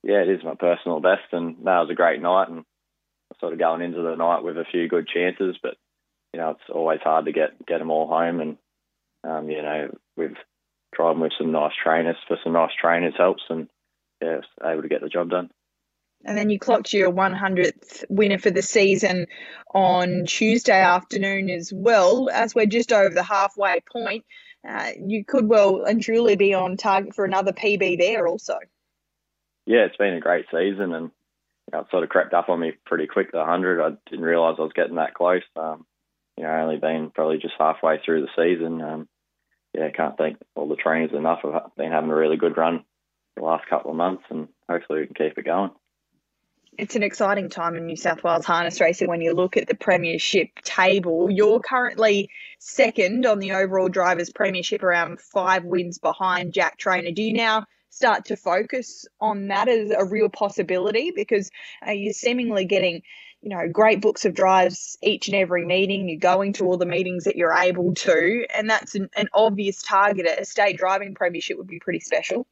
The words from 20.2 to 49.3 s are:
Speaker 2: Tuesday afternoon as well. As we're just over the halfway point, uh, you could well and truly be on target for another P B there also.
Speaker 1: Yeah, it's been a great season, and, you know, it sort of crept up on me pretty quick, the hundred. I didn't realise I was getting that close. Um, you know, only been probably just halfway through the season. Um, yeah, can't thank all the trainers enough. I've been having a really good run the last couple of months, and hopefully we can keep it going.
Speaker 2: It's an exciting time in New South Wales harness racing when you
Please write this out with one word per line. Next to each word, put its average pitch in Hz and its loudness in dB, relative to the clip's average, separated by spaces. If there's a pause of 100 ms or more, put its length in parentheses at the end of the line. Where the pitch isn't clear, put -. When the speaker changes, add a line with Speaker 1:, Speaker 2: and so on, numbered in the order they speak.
Speaker 2:
Tuesday 220 4
afternoon 196 2
as 175 -6
well. 214 4
As 226 0
we're 220 4
just 240 2
over 196 4
the 175 2
halfway 196 0
point, 226 -8 (420)
uh, 110 -6
you 202 -4
could 240 0
well 202 6
and 214 2
truly 226 4
be 196 4
on 185 -2
target 196 0
for 202 -2
another 190 0
P 208 -2
B 180 0
there 180 2
also. - -6 (1040)
Speaker 1:
Yeah, 110 6
it's - -6
been 98 0
a 82 -4
great 85 0
season, 95 -2
and, 82 -6 (640)
you - -18
know, 80 -4
it - -12
sort 87 2
of 80 -4
crept - 2
up 85 2
on 85 0
me 80 -4 (120)
pretty 80 -2
quick, - -2
the 82 -2
hundred. 87 0
I 78 -2 (140)
didn't 82 -6
realise 82 2
I 78 -2
was 78 -4
getting 85 -2
that 80 -2
close. 90 2 (120)
Um, 80 -8 (500)
you 85 -10
know, 78 -4
only 80 -2
been 78 -2
probably 78 -2
just 80 -10
halfway 78 2
through 80 0
the 67 -6
season. 82 0
Um, 78 -10 (640)
yeah, 78 -4
can't - -4
thank 78 -2 (160)
all 76 -6
the 76 -2
trainers 80 0
enough. 80 0
I've 78 -6
been 80 -6
having 78 0
a 78 0
really 78 2
good 80 0
run 82 0 (520)
the - -10
last 80 -2
couple - -2
of 80 -6
months, 90 -2
and 78 -10 (220)
hopefully 80 -4
we 71 -4
can - -18
keep 78 -2
it - -12
going. 92 -2 (1080)
Speaker 2:
It's 208 -6
an 214 0
exciting 202 -2
time 170 -4
in 165 -10
New 160 -8
South 165 -4
Wales 165 2
harness 175 0
racing 175 2
when 170 -2
you 165 0